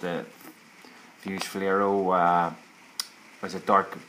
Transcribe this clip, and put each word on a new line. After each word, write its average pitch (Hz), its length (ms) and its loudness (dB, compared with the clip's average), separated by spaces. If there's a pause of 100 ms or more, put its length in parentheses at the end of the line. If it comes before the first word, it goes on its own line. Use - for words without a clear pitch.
the 85 240 -6 (960)
Fuse 95 240 -6
Flaro, 98 720 0
uh, 87 400 4 (880)
was 95 140 -8
a - 20 -6
dark, 98 400 2 (100)